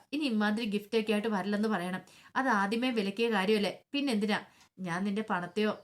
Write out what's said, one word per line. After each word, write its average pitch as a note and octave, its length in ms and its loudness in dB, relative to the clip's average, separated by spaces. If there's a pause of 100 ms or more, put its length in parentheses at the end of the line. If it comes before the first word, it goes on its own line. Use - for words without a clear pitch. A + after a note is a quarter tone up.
(120)
ഇനി D4+ 140 0
ഇമാതിരി G#3+ 440 0
ഗിഫ്റ്റൊക്കെ G#3 440 0
ആയിട്ട് G#3+ 200 0
വരില്ലെന്ന് G#3 340 0
പറയണം. F3+ 340 -2 (340)
അത് C4 140 0
ആദ്യമേ A3+ 400 2
വിലക്കിയ A3+ 400 0
കാര്യമല്ലേ, G3+ 420 2 (180)
പിന്നെന്തിനാ? A3 480 0 (400)
ഞാൻ F3+ 260 -4
നിന്റെ G#3 180 -2
പണത്തെയോ G#3 480 -2 (140)